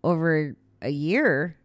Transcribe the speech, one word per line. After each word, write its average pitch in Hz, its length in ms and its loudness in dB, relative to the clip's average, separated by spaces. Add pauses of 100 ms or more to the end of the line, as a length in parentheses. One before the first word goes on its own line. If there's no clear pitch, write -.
over 160 500 0 (260)
a 135 100 -6
year 165 760 0